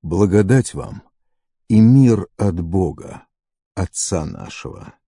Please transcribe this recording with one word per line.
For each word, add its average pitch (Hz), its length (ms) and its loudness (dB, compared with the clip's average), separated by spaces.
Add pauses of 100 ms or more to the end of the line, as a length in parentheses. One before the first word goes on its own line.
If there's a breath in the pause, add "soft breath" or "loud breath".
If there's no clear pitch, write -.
Благодать 101 720 0
вам - 300 -14 (640)
и 110 140 4
мир 117 560 4
от 87 240 -2
Бога, 85 680 -6 (480)
Отца 90 500 -6
нашего. - 680 -16 (140)